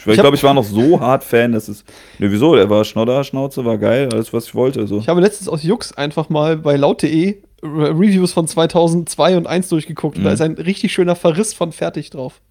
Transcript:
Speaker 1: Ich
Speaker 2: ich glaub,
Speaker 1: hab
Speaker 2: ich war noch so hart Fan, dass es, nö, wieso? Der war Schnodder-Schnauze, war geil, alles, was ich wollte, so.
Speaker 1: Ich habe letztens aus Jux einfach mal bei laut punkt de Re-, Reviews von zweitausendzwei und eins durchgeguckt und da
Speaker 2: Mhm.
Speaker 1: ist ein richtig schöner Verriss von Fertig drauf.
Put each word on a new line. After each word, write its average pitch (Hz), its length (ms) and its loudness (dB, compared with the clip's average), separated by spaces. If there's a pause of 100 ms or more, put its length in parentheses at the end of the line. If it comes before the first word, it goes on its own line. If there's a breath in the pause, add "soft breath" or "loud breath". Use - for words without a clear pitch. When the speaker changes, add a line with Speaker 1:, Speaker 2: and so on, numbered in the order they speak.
Speaker 1:
Ich - 60 -10
Speaker 2:
ich 107 80 4
glaub, 160 120 8
Speaker 1:
hab 143 80 6
Speaker 2:
ich 135 80 0
war 139 100 6
noch 127 100 2
so 120 380 2
hart 131 220 0
Fan, 120 280 2
dass 110 160 -2
es, 104 160 -14 (360 loud breath)
nö, 98 120 0
wieso? 135 240 4
Der 107 140 6
war 104 160 4
Schnodder-Schnauze, 131 800 -4
war 113 120 0
geil, 117 340 0
alles, 113 200 -4
was 117 140 -4
ich - 100 -16
wollte, 123 320 0
so. 101 120 -4
Speaker 1:
Ich 110 100 -4
habe 175 120 2
letztens 196 280 0
aus 156 140 -6
Jux - 300 -4
einfach 147 360 -6
mal 156 280 0
bei 147 200 0
laut 143 240 0
punkt 156 120 -2
de 190 280 -2 (200)
Re-, 151 300 -2
Reviews 180 400 2
von 170 160 -2
zweitausendzwei 165 880 0
und 165 100 -2
eins 180 220 -4
durchgeguckt 156 480 -4
und 196 60 -4
da 156 60 2
Speaker 2:
Mhm. - 60 0
Speaker 1:
ist 139 60 -2
ein 160 120 0
richtig 185 400 -4
schöner 175 220 0
Verriss 175 380 0
von 170 200 -6
Fertig 165 380 -8
drauf. 131 400 -12